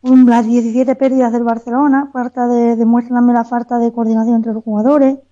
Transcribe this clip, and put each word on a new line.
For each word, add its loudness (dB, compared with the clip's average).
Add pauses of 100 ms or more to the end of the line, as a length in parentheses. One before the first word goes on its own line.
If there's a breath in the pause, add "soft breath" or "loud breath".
un, 6
las 2
diecisiete 0
pérdidas 0
del -4
Barcelona, -2
falta -6
de, 0
demuéstranme 0
la 0
falta -6
de -2
coordinación -2
entre -4
los -10
jugadores 0 (140)